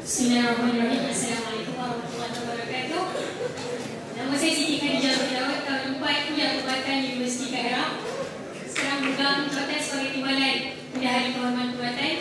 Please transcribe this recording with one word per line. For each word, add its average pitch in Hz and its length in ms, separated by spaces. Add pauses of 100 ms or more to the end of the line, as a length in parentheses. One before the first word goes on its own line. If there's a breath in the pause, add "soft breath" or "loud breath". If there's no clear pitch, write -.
Bismillahirrahmanirrahim. 240 1120
Assalamualaikum 233 640
warahmatullahi 240 640
wabarakatuh. 247 600 (1160)
Nama 269 160
saya 320 160
Siti 294 320
Khadijah 262 320
Abdul 254 160
Jawad, 269 320
tahun 269 200 (120)
empat 294 220 (100)
kuliah 277 320
perubatan 262 380 (100)
Universiti 247 480
Kahirah. 247 480 (640)
Sekarang 277 320
memegang 285 480
jawatan 294 320
sebagai 269 320
timbalan 269 440 (360)
Bidang 254 160
Ahli 247 240
Kehormatan 247 400
Perubatan 247 500